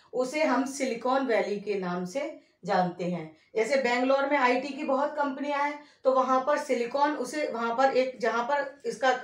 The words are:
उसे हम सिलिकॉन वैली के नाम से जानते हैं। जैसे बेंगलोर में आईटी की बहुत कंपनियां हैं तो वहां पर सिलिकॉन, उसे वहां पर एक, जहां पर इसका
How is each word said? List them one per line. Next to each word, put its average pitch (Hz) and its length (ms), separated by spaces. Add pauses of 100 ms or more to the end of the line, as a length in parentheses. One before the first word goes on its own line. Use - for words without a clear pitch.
(140)
उसे 269 300
हम 262 240
सिलिकॉन 254 580
वैली 202 340
के 202 160
नाम 180 300
से 277 160 (420)
जानते 180 420
हैं। 165 180 (300)
जैसे 233 240
बेंगलोर 262 480
में 285 100
आईटी 262 320
की 269 160
बहुत 277 320
कंपनियां 285 440
हैं 294 180 (260)
तो 262 80
वहां 262 280
पर 294 180
सिलिकॉन, 262 520
उसे 294 380
वहां 233 280
पर 269 200
एक, 254 240
जहां 226 240
पर 277 420
इसका 254 240 (140)